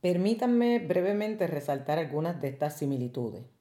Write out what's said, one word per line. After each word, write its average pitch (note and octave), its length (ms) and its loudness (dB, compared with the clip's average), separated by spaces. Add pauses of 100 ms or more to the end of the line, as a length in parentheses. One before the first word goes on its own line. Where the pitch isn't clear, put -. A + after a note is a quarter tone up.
Permítanme A#3 760 4
brevemente G3+ 680 0
resaltar D3 520 -2
algunas D#3+ 420 -2
de C#3+ 60 -2
estas D3 300 -4
similitudes. B2 680 -4 (180)